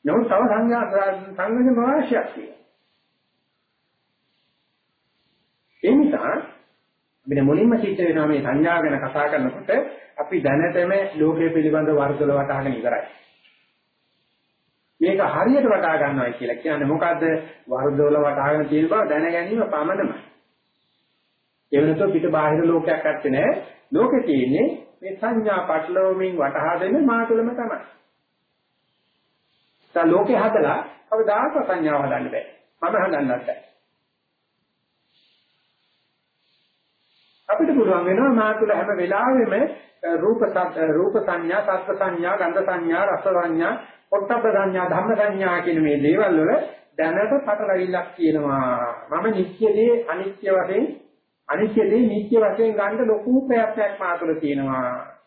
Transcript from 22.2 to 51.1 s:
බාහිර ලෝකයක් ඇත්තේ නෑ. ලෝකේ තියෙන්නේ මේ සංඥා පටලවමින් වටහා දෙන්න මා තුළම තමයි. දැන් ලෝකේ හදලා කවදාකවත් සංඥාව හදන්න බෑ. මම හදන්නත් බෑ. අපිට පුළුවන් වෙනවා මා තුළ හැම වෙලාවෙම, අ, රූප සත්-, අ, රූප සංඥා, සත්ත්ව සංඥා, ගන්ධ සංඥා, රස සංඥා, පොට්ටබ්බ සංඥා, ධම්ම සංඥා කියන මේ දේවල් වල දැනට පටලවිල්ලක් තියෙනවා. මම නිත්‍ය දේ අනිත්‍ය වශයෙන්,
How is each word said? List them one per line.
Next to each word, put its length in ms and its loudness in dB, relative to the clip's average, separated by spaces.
බාහිර 360 0
ලෝකයක් 420 0
ඇත්තේ 260 -2
නෑ. 200 2
ලෝකේ 340 0
තියෙන්නේ 440 0
මේ 180 -12
සංඥා 500 -2
පටලවමින් 720 -2
වටහා 420 -2
දෙන්න 260 0
මා 220 2
තුළම 260 0
තමයි. 280 -8
දැන් 160 2
ලෝකේ 280 2
හදලා 420 0
කවදාකවත් 600 0
සංඥාව 380 -2
හදන්න 260 -4
බෑ. 160 -6
මම 200 -2
හදන්නත් 460 -2
බෑ. 300 -10
අපිට 220 2
පුළුවන් 340 4
වෙනවා 280 2
මා 220 2
තුළ 180 0
හැම 200 0
වෙලාවෙම, 600 0
අ, 160 -8
රූප 280 4
සත්-, 360 0
අ, 100 4
රූප 280 4
සංඥා, 460 0
සත්ත්ව 340 0
සංඥා, 400 0
ගන්ධ 260 0
සංඥා, 420 0
රස 200 0
සංඥා, 480 0
පොට්ටබ්බ 400 0
සංඥා, 400 2
ධම්ම 260 0
සංඥා 460 0
කියන 220 0
මේ 180 4
දේවල් 380 4
වල 160 2
දැනට 440 0
පටලවිල්ලක් 760 -2
තියෙනවා. 680 0
මම 220 -4
නිත්‍ය 400 -2
දේ 240 4
අනිත්‍ය 440 -8
වශයෙන්, 360 0